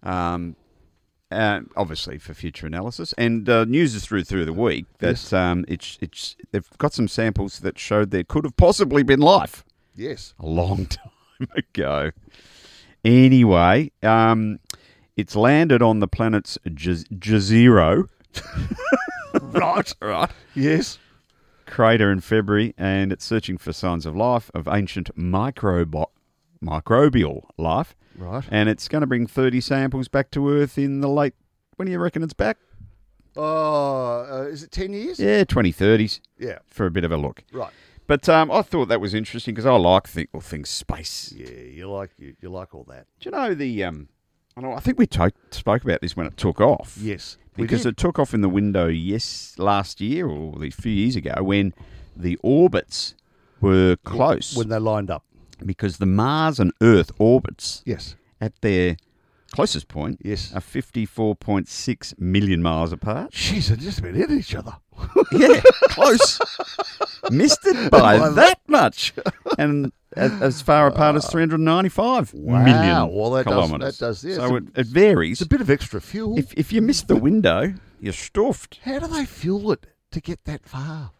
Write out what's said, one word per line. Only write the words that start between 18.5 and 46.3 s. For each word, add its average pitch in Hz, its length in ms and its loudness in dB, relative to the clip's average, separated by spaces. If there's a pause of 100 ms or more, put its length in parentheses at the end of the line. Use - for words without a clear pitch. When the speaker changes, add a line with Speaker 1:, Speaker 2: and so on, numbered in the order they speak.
Speaker 2:
Right. 170 640 -4
Speaker 1:
Right. 104 280 -4 (260)
Speaker 2:
Yes. 151 420 -2 (680)
Speaker 1:
Crater 113 440 4
in 95 100 0
February, 107 560 0
and 95 340 -2
it's - 140 -8
searching 104 320 -4
for - 140 -10
signs 85 340 -6
of 78 100 -8
life, 117 380 -2
of 82 140 -8
ancient 95 480 -4
microbo-, 87 960 -2 (540)
microbial 90 800 2 (140)
life. 80 380 -2 (220)
Speaker 2:
Right. 95 320 -12
Speaker 1:
And 107 200 2
it's - 180 -4
gonna 151 200 -2
bring 120 200 -2
thirty 127 340 0
samples 135 460 -4
back 139 240 -4
to 143 180 -2
Earth 147 280 0
in 139 240 -2
the 143 80 -2
late, 143 240 0 (420)
when 185 100 -8
do 190 60 -6
you 175 80 -6
reckon 170 240 -4
it's 160 100 -10
back? 214 240 -4 (800)
Speaker 2:
Oh, 143 920 -4
uh, 135 200 -8
is 151 140 -14
it - 80 -20
ten 190 220 -8
years? 240 260 -10
Speaker 1:
Yeah, 202 240 2
twenty 107 280 2
thirties. 107 500 2 (180)
Speaker 2:
Yeah. 120 280 -10
Speaker 1:
For - 180 -6
a 90 60 -2
bit 87 120 -2
of 82 80 -2
a 82 60 -2
look. 73 340 -8
Speaker 2:
Right. 123 200 -12 (360)
Speaker 1:
But, 147 220 0
um, 160 200 6
I 196 120 0
thought 151 260 -2
that 107 140 0
was 98 120 -6
interesting 110 400 -6
'cause 110 120 -4
I 131 100 4
like 92 320 4
thi-, - 260 -8
all 80 60 -10
things 76 300 -12
space. - 640 -12
Speaker 2:
Yeah, 62 140 -18
you 64 420 -18
like, 98 260 -10
you, 69 240 -20
you 90 80 -18
like 90 240 -16
all 69 140 -20
that. 64 180 -20 (140)
Speaker 1:
Do - 80 -18
you 359 80 -14
know 247 180 -4
the, 127 300 -6
um, 78 240 -10 (480)
I 123 60 -16
know, 131 100 -10
I 120 80 -10
think 254 180 -4
we 247 100 2
to-, - 260 0 (180)
spoke - 320 -2
about - 160 -2
this 85 160 -8
when 85 100 -8
it - 120 -14